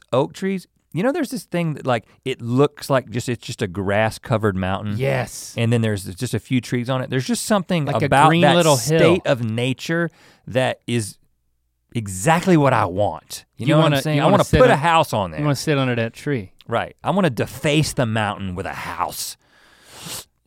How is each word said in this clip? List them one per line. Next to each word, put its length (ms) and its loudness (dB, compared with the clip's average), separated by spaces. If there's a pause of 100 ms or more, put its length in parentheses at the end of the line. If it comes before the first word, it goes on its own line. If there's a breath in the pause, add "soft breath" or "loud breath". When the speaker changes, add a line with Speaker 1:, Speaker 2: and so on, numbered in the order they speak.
(120)
Speaker 1:
oak 220 0
trees. 340 -6 (240)
You 120 -4
know, 80 2
there's 180 -4
this 140 -8
thing 320 -4
that, 100 -12
like, 220 -2 (180 soft breath)
it 160 -6
looks 480 0
like 220 0
just, 180 -4
it's 160 -6
just 160 -8
a 60 -2
grass-covered 880 0
mountain. 420 -4
Speaker 2:
Yes. 580 -4
Speaker 1:
And 160 0
then 100 2
there's 220 -2 (120)
just 180 -6
a 60 -2
few 220 -2
trees 280 -4
on 140 -4
it. 80 -10
There's 160 -4
just 180 -4
something 400 0
Speaker 2:
Like 160 -2
a 60 0
Speaker 1:
about 220 6
Speaker 2:
green 120 4
Speaker 1:
that 140 6
Speaker 2:
little 200 6
hill. 220 0
Speaker 1:
state 300 4
of 160 0
nature 680 -2 (380 soft breath)
that 400 -2
is 320 -4 (760)
exactly 640 2
what 160 4
I 120 2
want. 600 -4 (120)
You 100 -8
Speaker 2:
You 60 4
Speaker 1:
know 40 4
what 60 6
Speaker 2:
wanna, 140 2
Speaker 1:
I'm 40 -2
saying? 160 -2
Speaker 2:
you 40 0
Speaker 1:
I 40 4
Speaker 2:
wanna 80 4
Speaker 1:
wanna 120 6
Speaker 2:
sit 140 4
Speaker 1:
put 100 8
a 40 6
Speaker 2:
on, 60 0
Speaker 1:
house 340 2
on 180 -2
there. 80 -8
Speaker 2:
you 60 -2
wanna 100 0
sit 220 -2
under 180 0
that 180 -4
tree. 400 -6 (140)
Speaker 1:
Right. 360 -4
I 80 -2
wanna 180 2
deface 640 0
the 120 0
mountain 500 -4
with 100 -6
a 80 -8
house 640 -8 (1080 loud breath)